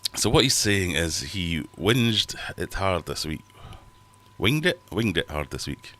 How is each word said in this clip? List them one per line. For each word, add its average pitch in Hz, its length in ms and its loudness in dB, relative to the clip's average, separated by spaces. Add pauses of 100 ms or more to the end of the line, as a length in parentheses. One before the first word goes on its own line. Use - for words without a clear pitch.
(160)
So - 140 2
what 147 140 6
he's 131 100 4
saying 98 380 2
is 82 280 0
he 82 420 -4 (160)
whinged 117 580 2 (200)
it - 180 -8
hard 95 320 0
this - 180 -6
week. 76 200 -6 (920)
Winged 151 280 2
it? 180 140 0 (120)
Winged 101 240 0
it 82 140 0
hard 73 200 -4
this - 160 -8
week. - 340 -10